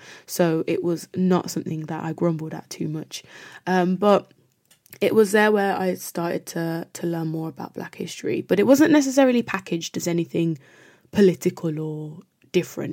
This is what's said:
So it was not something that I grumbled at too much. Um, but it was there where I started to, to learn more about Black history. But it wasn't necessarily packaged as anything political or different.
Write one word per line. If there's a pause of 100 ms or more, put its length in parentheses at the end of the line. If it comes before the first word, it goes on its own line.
(260)
So
it
was
not
something
that
I
grumbled
at
too
much. (460)
Um,
but (680)
it
was
there
where
I
started
to,
to
learn
more
about
Black
history.
But
it
wasn't
necessarily
packaged
as
anything (540)
political
or (340)
different.